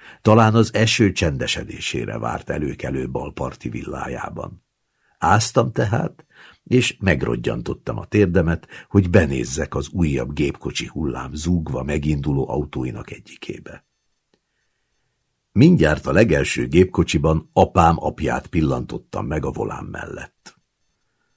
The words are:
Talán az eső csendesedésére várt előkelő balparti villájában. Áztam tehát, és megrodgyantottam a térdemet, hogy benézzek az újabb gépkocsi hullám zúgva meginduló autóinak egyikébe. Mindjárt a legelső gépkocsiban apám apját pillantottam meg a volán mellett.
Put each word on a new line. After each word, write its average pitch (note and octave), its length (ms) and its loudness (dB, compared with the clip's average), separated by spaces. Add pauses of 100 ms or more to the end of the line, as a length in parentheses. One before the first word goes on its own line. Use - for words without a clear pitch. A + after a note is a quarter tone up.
(220)
Talán A2 340 8
az A2 180 4
eső G#2+ 380 4
csendesedésére B1 1080 -4
várt A1+ 320 -8
előkelő C2+ 600 -4
balparti C2 600 -8
villájában. - 960 -10 (520)
Áztam A2 540 2
tehát, - 540 -2 (380)
és - 360 0
megrodgyantottam - 1000 -2
a F#2 80 -10
térdemet, F2 640 2 (220)
hogy F#2 200 4
benézzek C#2+ 680 2
az C#2 140 -6
újabb C#2+ 440 -2
gépkocsi C#2 540 -4
hullám C2+ 460 -8
zúgva D2+ 500 -2
meginduló C#2+ 680 -2
autóinak B1+ 640 -6
egyikébe. - 760 -16 (1700)
Mindjárt G2 540 6
a C2+ 60 -4
legelső C#2+ 560 2
gépkocsiban D#2+ 840 2
apám E2+ 460 4
apját D2+ 480 -4
pillantottam C2 800 -4
meg D2+ 200 -6
a C2+ 60 -4
volán - 340 -8
mellett. - 760 -14 (760)